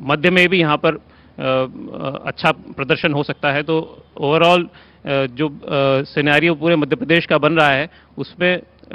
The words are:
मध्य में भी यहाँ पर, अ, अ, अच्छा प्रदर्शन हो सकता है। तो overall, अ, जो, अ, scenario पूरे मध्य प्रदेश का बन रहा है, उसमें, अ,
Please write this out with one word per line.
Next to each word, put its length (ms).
मध्य 300
में 180
भी 120
यहाँ 160
पर, 180
अ, 40
अ, 1300
अच्छा 260
प्रदर्शन 600
हो 100
सकता 300
है। 100
तो 420
overall, 420
अ, 40
जो, 420
अ, 120
scenario 500
पूरे 220
मध्य 200
प्रदेश 300
का 120
बन 140
रहा 180
है, 200
उसमें, 380
अ, 60